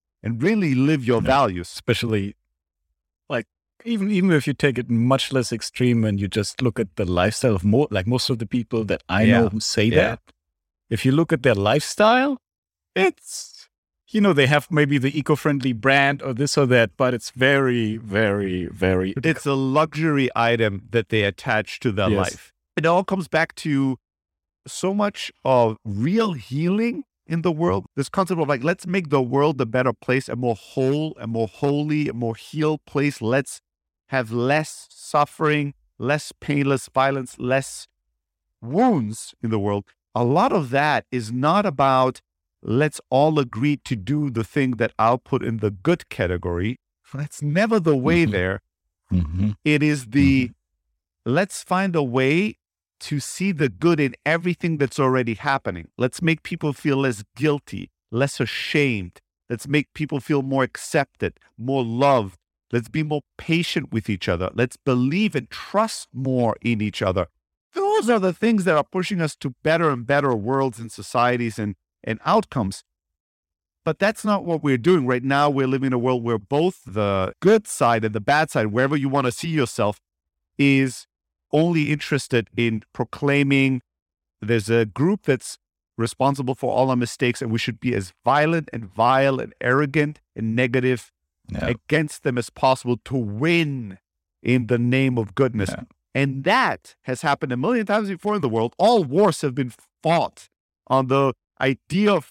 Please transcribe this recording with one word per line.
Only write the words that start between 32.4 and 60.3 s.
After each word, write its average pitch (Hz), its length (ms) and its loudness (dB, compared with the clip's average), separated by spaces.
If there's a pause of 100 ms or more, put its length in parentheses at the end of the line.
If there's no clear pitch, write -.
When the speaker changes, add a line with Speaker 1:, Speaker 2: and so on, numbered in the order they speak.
Speaker 1:
place. 143 360 -2
Let's 123 400 -2 (460)
have 127 220 -4
less 131 600 -2
suffering, 147 840 -2 (240)
less 143 440 -4
pain, 143 260 0
less 135 220 -2
violence, 135 500 -2
less 131 480 -4 (760)
wounds 135 800 0
in 117 80 -4
the 110 100 0
world. 101 260 -2 (300)
A 117 80 0
lot 170 280 2
of 147 200 -2
that 139 400 0
is 113 200 -6
not 156 340 0
about, 131 560 2 (400)
"Let's 143 380 0 (100)
all 151 300 4
agree 135 380 -2
to - 180 -6
do 143 340 -4
the 110 140 -4
thing 131 280 0
that 113 260 -2
I'll 113 220 4
put - 240 -4
in 113 140 -4
the 107 140 -2
good 127 380 -2
category." 90 680 -4 (340)
That's 143 280 -10
never 196 380 0
the 156 160 2
way 160 280 2
Speaker 2:
Mm-hmm. 135 80 0
Speaker 1:
there. 95 300 -2 (500)
Speaker 2:
Mm-hmm. 90 400 0 (120)
Speaker 1:
It 151 200 2
is 147 240 0
the, 135 420 2
Speaker 2:
Mm-hmm. - 840 -14
Speaker 1:
"Let's 180 320 -2
find 185 320 -2
a 151 80 2
way 131 540 0 (420)
to 147 200 -6
see 196 320 -4
the 147 180 0
good 156 300 2
in 135 160 0 (100)
everything 165 520 -2
that's 139 220 -2
already 127 360 2
happening. 110 520 -4 (120)
Let's 123 220 -2
make 160 200 0
people 156 320 -6
feel 139 240 -2
less 123 260 -2 (120)
guilty, 135 560 -4 (200)
less 131 280 -2
ashamed. 120 840 -2 (300)
Let's 120 160 -8
make 139 260 -2
people 147 260 -6
feel 143 220 -2